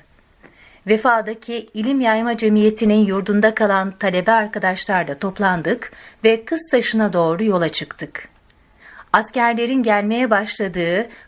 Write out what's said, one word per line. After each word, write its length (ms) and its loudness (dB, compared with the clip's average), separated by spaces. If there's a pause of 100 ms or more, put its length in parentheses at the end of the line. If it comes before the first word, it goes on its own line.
(880)
Vefa'daki 840 -2
İlim 280 -2
Yayma 360 0
Cemiyeti'nin 680 4
yurdunda 500 0
kalan 440 0
talebe 320 0
arkadaşlarla 880 -2
toplandık 720 -2 (320)
ve 220 2
Kıztaşı'na 680 -2
doğru 300 0
yola 260 0
çıktık. 600 -10 (840)
Askerlerin 720 0
gelmeye 460 0
başladığı 800 -2 (200)